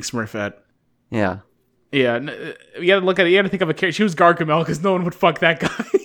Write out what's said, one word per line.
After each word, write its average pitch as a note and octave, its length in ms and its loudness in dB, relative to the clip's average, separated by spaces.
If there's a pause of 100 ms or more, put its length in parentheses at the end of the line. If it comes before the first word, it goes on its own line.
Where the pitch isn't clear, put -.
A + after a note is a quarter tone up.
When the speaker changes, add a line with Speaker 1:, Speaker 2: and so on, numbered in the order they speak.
Speaker 1:
Smurfette. G#2+ 440 -6 (560)
Speaker 2:
Yeah. G2 300 -2 (540)
Speaker 1:
Yeah, B2 200 2
n-, C3+ 160 -6
uh, C3 240 -12 (260)
you E3+ 80 -4
gotta F#3+ 180 4
look F#3 140 0
at F3+ 80 4
it. F3 40 4
You F#3+ 60 6
gotta F#3+ 120 2
think F#3 120 -2
of D#3+ 80 0
a D#3 40 0
character. F3 240 -2
She G#3 60 2
was F3+ 120 0
Gargamel E3 500 2
'cause D3+ 160 -6
no F#3+ 120 2
one F3+ 100 0
would F3 100 -4
fuck - 260 2
that E3 200 2
guy. - 260 -4 (200)